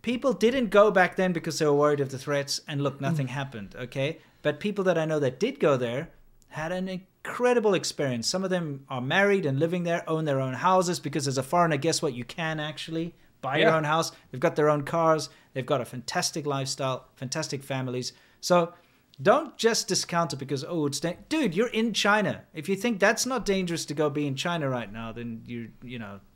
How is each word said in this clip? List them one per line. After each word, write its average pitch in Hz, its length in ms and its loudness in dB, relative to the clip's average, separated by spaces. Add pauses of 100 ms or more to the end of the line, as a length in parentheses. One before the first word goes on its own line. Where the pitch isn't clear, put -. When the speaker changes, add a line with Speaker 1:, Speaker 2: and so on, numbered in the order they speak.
Speaker 1:
People 247 280 0
didn't 233 380 2
go 208 200 8
back 180 280 4
then 185 160 2
because 160 260 -4
they 156 60 2
were 147 80 6
worried 143 260 4
of 131 120 -2
the 127 80 -10
threats, 143 480 -4
and 143 140 -4
look, 135 200 -2
nothing 151 260 0
Speaker 2:
Mm. 117 40 -8
Speaker 1:
happened, 127 460 -8
okay? 135 420 -6 (220)
But 147 200 -2
people 202 240 -2
that 175 120 4
I 160 60 2
know 156 160 0
that 131 200 0
did 262 200 -2
go 151 160 4
there 123 360 -4 (380)
had 160 220 -6
an 185 160 -4
incredible 214 840 0
experience. 135 540 -2
Some 190 180 -2
of 185 40 -4
them 156 380 -4
are 127 140 -6
married 190 440 2
and 135 140 2
living 170 240 0
there, 170 260 -2
own 160 140 0
their 139 160 0
own 131 140 -2
houses, 180 480 2
because 143 260 -2
as 131 100 -2
a 135 60 -2
foreigner, 170 320 4
guess 156 260 0
what? 143 120 -2
You 120 100 -8
can 160 380 -6
actually 160 540 -8 (260)
buy 135 160 -2
your 165 120 6
Speaker 2:
Yeah. 160 80 4
Speaker 1:
own 156 60 0
house. 160 280 0 (200)
They've 127 80 -10
got 160 160 2
their 151 140 4
own 147 140 2
cars. 160 460 2 (240)
They've 131 120 -6
got 139 160 0
a 113 40 -6
fantastic 147 600 -4
lifestyle, 135 680 -4
fantastic 143 480 -6
families. 127 500 -6 (260)
So 170 340 2 (480)
don't 247 360 2
just 220 320 0
discount 170 420 0
it 139 60 -6
because, 135 260 -4
"Oh, 156 220 -2
it's 139 160 -2
da-," 170 160 -4 (100)
dude, 277 280 0
you're 233 140 2
in 226 220 0
China. 202 520 2 (100)
If 160 160 -8
you 196 80 2
think 214 220 -2
that's 220 260 4
not 247 200 -4
dangerous 185 400 0
to 147 80 -8
go 151 160 2
be 147 180 -2
in 135 80 -4
China 160 340 -2
right 117 240 -4
now, 113 180 -10
then 117 340 -10
you, 117 260 -10 (120)
you 123 160 -12
know 101 220 -12 (140)